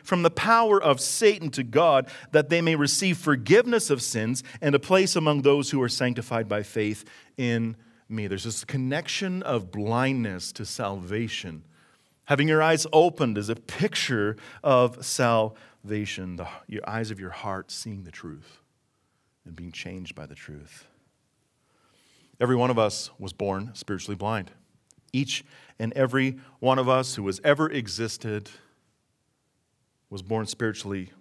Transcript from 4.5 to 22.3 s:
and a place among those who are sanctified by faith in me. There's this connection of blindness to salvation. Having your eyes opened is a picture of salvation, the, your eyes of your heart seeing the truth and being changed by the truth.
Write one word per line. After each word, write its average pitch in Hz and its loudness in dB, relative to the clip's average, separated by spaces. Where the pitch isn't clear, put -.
and 147 2
a 143 6
place 185 2
among 151 2
those 143 4
who 135 0
are 123 0
sanctified 117 -2
by 104 -2
faith 107 -4
in 117 -2
me. 107 -6
There's 95 -6
this 113 -8
connection 165 -4
of 107 -4
blindness 110 -2
to - -12
salvation. 98 -8
Having 143 2
your 156 4
eyes 160 2
opened 156 4
is 104 -4
a 117 -2
picture 110 -2
of 123 4
salvation, 107 -2
the, 87 -10
your 107 -10
eyes 110 -6
of 98 -10
your 92 -12
heart 95 -10
seeing 98 -12
the 87 -18
truth - -18
and 87 -18
being 87 -14
changed 90 -12
by 73 -14
the 71 -18
truth. 73 -20